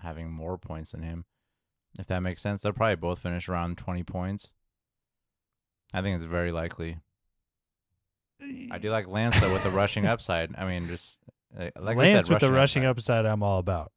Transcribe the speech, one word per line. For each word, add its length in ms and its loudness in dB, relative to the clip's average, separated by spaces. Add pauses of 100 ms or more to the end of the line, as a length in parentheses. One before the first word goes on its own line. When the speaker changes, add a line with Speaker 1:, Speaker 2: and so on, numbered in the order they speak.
Speaker 1:
having 300 -10
more 280 -6
points 340 -12
than 100 -10
him, 220 -8 (760)
if 80 -10
that 140 -2
makes 220 -4
sense. 200 -4
They'll 100 0
probably 240 2
both 220 -2
finish 300 -6
around 300 -2
twenty 240 -6
points. 500 -6 (1400)
I 80 -2
think 140 0
it's 80 -4
very 280 -2
likely. 460 -6 (1700)
I 80 -6
do 120 -2
like 160 0
Lance, 340 2
though, 120 6
with 100 0
the 80 0
rushing 360 2
Speaker 2:
<laughs> 0 -
Speaker 1:
upside. 500 0
I 100 -4
mean, 220 -4
just, 300 -10 (380)
uh, 140 -6 (100)
like 160 -2
I 40 4
Speaker 2:
Lance 260 8
Speaker 1:
said, 80 4
Speaker 2:
with 80 4
the 100 6
rushing 320 4
Speaker 1:
upside. 400 2
Speaker 2:
upside, 80 2
I'm 100 0
all 160 2
about. 380 -2